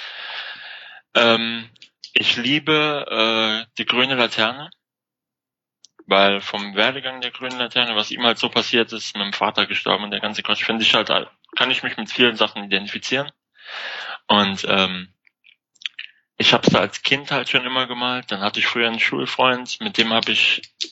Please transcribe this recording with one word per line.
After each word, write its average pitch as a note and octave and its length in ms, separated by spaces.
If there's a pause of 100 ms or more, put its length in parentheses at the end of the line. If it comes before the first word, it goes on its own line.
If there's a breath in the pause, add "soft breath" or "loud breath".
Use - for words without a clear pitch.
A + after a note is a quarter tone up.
(1160 loud breath)
Ähm, A#2 540 (440)
ich - 240
liebe, A#2+ 1300
äh, - 100
die A2+ 80
Grüne B2+ 300
Laterne, B2 540 (1400)
weil G2 340
vom G2+ 360
Werdegang C3 440
der B2 120
Grünen B2+ 260
Laterne, A#2+ 380
was G#2+ 160
ihm B2 120
halt A#2 140
so B2+ 100
passiert A#2 460
ist, G#2+ 240
mit G2+ 80
dem G2+ 80
Vater G#2 320
gestorben G2+ 400
und G#2 60
der G2+ 100
ganze G#2+ 220
Quatsch, - 200
finde A2+ 200
ich - 100
halt, A2 160 (480)
kann B2+ 140
ich B2 120
mich A#2+ 140
mit A2 140
vielen A#2+ 260
Sachen G#2+ 260
identifizieren. G2+ 680 (960 loud breath)
Und, G2 420
ähm, F#2 400 (1300 loud breath)
ich A2+ 160
hab's - 160
da - 100
als F#2+ 220
Kind C#3 300
halt B2+ 180
schon B2+ 160
immer B2+ 220
gemalt. B2 440
Dann G2 100
hatte G#2 180
ich A2 80
früher A#2 200
einen A2+ 120
Schulfreund, B2+ 840
mit G#2+ 160
dem A2+ 160
hab A2+ 160
ich - 320 (300)